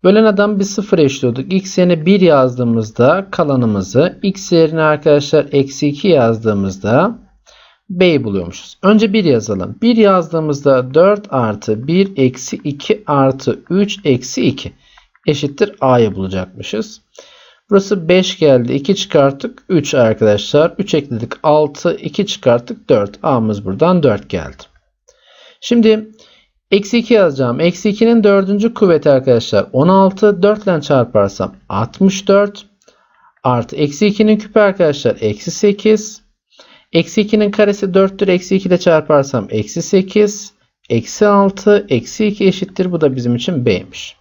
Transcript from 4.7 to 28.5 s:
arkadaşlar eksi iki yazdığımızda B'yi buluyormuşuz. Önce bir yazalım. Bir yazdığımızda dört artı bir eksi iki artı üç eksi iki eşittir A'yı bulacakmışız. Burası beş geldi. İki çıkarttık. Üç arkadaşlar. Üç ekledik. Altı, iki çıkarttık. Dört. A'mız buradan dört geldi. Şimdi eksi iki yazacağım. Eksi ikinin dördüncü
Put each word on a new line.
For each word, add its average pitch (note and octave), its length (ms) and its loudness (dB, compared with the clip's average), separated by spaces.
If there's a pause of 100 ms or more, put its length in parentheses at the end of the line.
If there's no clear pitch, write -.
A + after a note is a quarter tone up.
arkadaşlar D3 720 2
eksi C#3 360 -2
iki C#3+ 200 -4
yazdığımızda A2+ 1120 0 (720)
B'yi F3 340 2
buluyormuşuz. G2 600 -6
Önce G#3 300 4
bir G#3+ 100 2
yazalım. A2+ 580 -2
Bir A3+ 160 2
yazdığımızda D3+ 960 0
dört G3+ 400 2
artı A2+ 540 -4
bir F#3+ 300 0
eksi C3 460 -2
iki - 440 -4
artı C3+ 520 0 (100)
üç G3+ 340 -2
eksi D3+ 440 -2
iki - 260 -6 (540)
eşittir D3 540 -4
A'yı A#2+ 340 2
bulacakmışız. F#2+ 840 -10 (680)
Burası G3 400 0
beş F#3 300 0
geldi. B2+ 340 2
İki C#3 220 -2
çıkarttık. C#3 760 -2
Üç E3+ 240 -2
arkadaşlar. A2+ 840 0
Üç - 160 -4
ekledik. C#3 400 -6 (100)
Altı, D3+ 520 0
iki - 300 -6
çıkarttık. - 640 -4
Dört. G#2 340 0
A'mız A2 420 -2
buradan D#3 380 0
dört A#2 260 -2
geldi. - 340 -10 (1000)
Şimdi A3 480 2 (640)
eksi G3+ 260 0
iki A#3 160 0
yazacağım. C#3 460 0
Eksi F3+ 300 0
ikinin A3+ 340 2
dördüncü G3+ 500 2